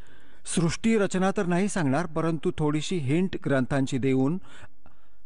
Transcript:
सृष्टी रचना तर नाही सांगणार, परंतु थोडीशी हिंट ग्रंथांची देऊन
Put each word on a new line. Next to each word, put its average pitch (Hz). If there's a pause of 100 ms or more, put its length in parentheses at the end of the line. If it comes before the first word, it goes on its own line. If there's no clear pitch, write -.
(460)
सृष्टी 208
रचना 190
तर 202
नाही 180
सांगणार, 160
परंतु 160
थोडीशी 151
हिंट 160 (100)
ग्रंथांची 135
देऊन 135 (880)